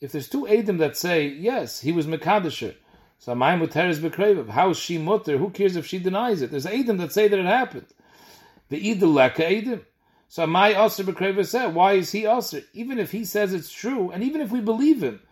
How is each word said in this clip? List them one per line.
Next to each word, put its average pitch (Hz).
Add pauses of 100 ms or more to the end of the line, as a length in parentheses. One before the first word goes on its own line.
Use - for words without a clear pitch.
if 139
there's 143
two 269
Eidim 208
that 147
say, 165
"Yes, 170
he 143
was 160
Mekadesher," 160 (440)
so 120
my 147
Muteres 160
B'Kreiva, 165
how 160
is 147
she 170
Muter? 160
Who 190
cares 190
if 165
she 185
denies 190
it? 120
There's 143
Eidim 226
that 175
say 214
that 202
it 180
happened. 226 (800)
The 196
Ida 190
Leka 147
Eidim. 208 (440)
So 165
my 190
Aser 202
B'Kreiva 190
said, 220
why 190
is 185
he 214
Aser? 233 (100)
Even 247
if 190
he 220
says 202
it's 165
true, 214
and 180
even 302
if 220
we 247
believe 226
him, 113 (120)